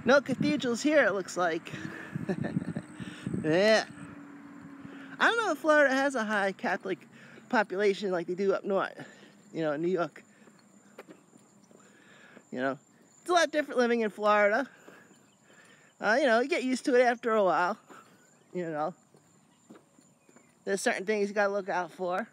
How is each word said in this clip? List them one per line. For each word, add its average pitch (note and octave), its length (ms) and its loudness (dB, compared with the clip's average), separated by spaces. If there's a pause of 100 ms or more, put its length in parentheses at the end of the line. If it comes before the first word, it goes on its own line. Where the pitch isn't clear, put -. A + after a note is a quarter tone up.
No C4+ 160 6
cathedrals B3+ 600 -2
here, D4 240 6
it F#3 80 2
looks F#3+ 240 -4
like. E3+ 340 -2 (560)
<laughs> F3+ 80 -2 (1080)
Yeah. F#3+ 420 4 (1300)
I C4 60 4
don't A4+ 180 2
know F#4 100 0
if C#4+ 40 -2
Florida D4+ 340 4
has C4+ 220 0
a A#3 100 -2
high G3+ 280 0
Catholic F#3+ 480 -4 (500)
population G3 640 0
like E3+ 160 -2
they F3+ 80 -4
do F#3+ 180 0
up - 100 -2
north, F#3+ 280 -2 (600)
you E3 100 -6
know, D3+ 100 0
in C#3+ 100 -4
New E3+ 60 -2
York. F3 360 -2 (2250)
You B2+ 80 -8
know, C3 180 -2 (420)
it's - 120 -12
a - 20 2
lot E4 160 4
different C#4+ 300 -2
living A#3+ 220 2
in G#3+ 100 0
Florida. G#3 580 2 (1300)
Uh, G#3 200 4
you D4+ 80 4
know, A3+ 120 4
you C4+ 100 -2
get C#4+ 140 -2
used B3+ 220 -2
to C#4 80 2
it B3 80 6
after A#3+ 320 2
a G#3+ 100 4
while, F3+ 360 2 (720)
you F3+ 160 -6
know. D#3 240 -4 (1700)
There's G3 160 -2
certain - 260 -2
things G#3 220 0
you G#3 40 -10
gotta G3+ 180 2
look G3 160 -4
out F3 220 -4
for F#3 440 -6